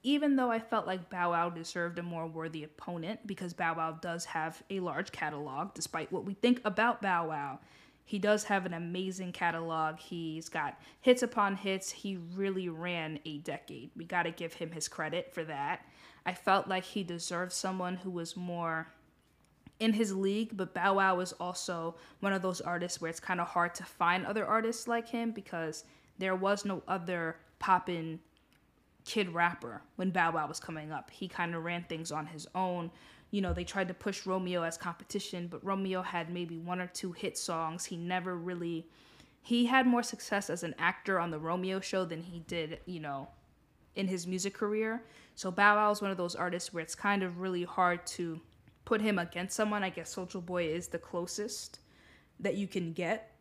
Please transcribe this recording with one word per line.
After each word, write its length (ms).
even 340
though 120
I 100
felt 280
like 220
Bow 220
Wow 180
deserved 500
a 40
more 240
worthy 360
opponent, 640
because 260
Bow 220
Wow 180
does 320
have 440
a 100
large 320
catalog, 640
despite 380
what 120
we 100
think 300
about 380
Bow 260
Wow, 320
he 140
does 260
have 200
an 80
amazing 600
catalog. 680
He's 480
got 320
hits 220
upon 340
hits. 340
He 280
really 340
ran 560
a 140
decade. 580
We 80
gotta 260
give 220
him 180
his 160
credit 460
for 100
that. 420
I 80
felt 360
like 160
he 180
deserved 480
someone 460
who 140
was 260
more 500
in 100
his 240
league, 400
but 180
Bow 200
Wow 260
is 140
also 640
one 100
of 100
those 200
artists 400
where 80
it's 100
kinda 240
hard 320
to 80
find 420
other 200
artists 420
like 220
him 220
because 520
there 180
was 280
no 240
other 480
poppin' 600
kid 240
rapper 520
when 160
Bow 200
Wow 160
was 120
coming 320
up. 200
He 160
kinda 320
ran 240
things 280
on 140
his 300
own. 340
You 120
know, 120
they 100
tried 260
to 40
push 320
Romeo 380
as 140
competition, 680
but 160
Romeo 380
had 320
maybe 240
one 240
or 60
two 240
hit 260
songs. 480
He 120
never 380
really, 520
he 240
had 200
more 160
success 480
as 140
an 160
actor 400
on 100
The 100
Romeo 400
Show 240
than 200
he 160
did, 460
you 140
know, 280
in 120
his 180
music 280
career. 500
So 160
Bow 240
Wow 160
is 100
one 100
of 60
those 180
artists 380
where 80
it's 140
kind 260
of 180
really 240
hard 440
to 340
put 140
him 180
against 360
someone, 280
I 80
guess 240
Soulja 280
Boy 240
is 200
the 100
closest 840
that 160
you 120
can 260
get 480